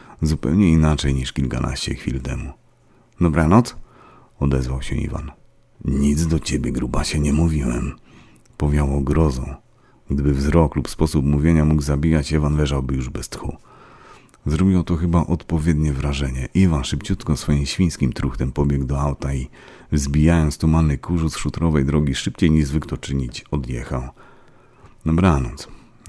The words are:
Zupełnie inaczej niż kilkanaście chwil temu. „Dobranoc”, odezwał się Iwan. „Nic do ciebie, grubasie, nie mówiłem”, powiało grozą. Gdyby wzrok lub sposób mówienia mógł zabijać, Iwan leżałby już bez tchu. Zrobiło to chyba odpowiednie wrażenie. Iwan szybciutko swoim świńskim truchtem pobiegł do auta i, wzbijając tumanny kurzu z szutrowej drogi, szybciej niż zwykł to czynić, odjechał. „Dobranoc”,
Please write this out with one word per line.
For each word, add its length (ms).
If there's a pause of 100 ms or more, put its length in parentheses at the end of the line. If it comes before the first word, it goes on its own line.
(220)
Zupełnie 500
inaczej 420
niż 200
kilkanaście 640
chwil 260
temu. 320 (680)
„Dobranoc”, 540 (640)
odezwał 420
się 140
Iwan. 360 (540)
„Nic 420
do 120
ciebie, 320
grubasie, 480
nie 140
mówiłem”, 640 (640)
powiało 440
grozą. 540 (540)
Gdyby 240
wzrok 420
lub 140
sposób 360
mówienia 400
mógł 160
zabijać, 500
Iwan 260
leżałby 380
już 140
bez 200
tchu. 280 (880)
Zrobiło 380
to 120
chyba 300
odpowiednie 680
wrażenie. 600
Iwan 300
szybciutko 540
swoim 280
świńskim 480
truchtem 380
pobiegł 340
do 160
auta 320
i, 160 (420)
wzbijając 640
tumanny 400
kurzu 320
z 80
szutrowej 480
drogi, 300
szybciej 360
niż 140
zwykł 220
to 100
czynić, 540
odjechał. 520 (1040)
„Dobranoc”, 600 (420)